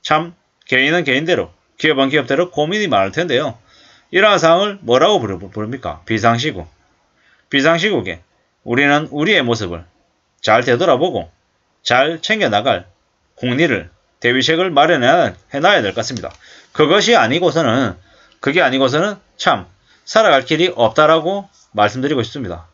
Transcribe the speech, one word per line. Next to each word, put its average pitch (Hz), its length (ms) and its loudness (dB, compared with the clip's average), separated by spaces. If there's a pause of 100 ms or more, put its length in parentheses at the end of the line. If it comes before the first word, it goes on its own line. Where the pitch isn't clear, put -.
참 165 320 -2 (320)
개인은 143 380 0
개인대로, 135 480 -2 (260)
기업은 135 300 0
기업대로 143 420 -2
고민이 180 380 -4
많을 98 240 0
텐데요. 147 460 -4 (520)
이러한 196 280 2
상황을 196 420 2
뭐라고 160 400 2
부르-, 98 180 -6 (120)
부릅니까? 107 560 -10
비상시국. 113 640 -2 (800)
비상시국에 143 720 0 (420)
우리는 143 460 0
우리의 156 320 0
모습을 98 420 -4 (560)
잘 113 220 2
되돌아보고 131 680 0 (520)
잘 147 380 0
챙겨나갈 117 680 -2 (500)
국리를, 123 540 -2 (300)
대비책을 165 500 0
마련해놔야 147 1120 2
될 - 80 -
것 - 60 -8
같습니다. 110 360 -8 (400)
그것이 170 420 2
아니고서는, 135 840 0 (440)
그게 151 200 0
아니고서는 139 560 0 (200)
참 101 300 -2 (380)
살아갈 131 400 4
길이 160 300 0
없다라고 156 760 2 (240)
말씀드리고 127 520 0
싶습니다. 92 500 -12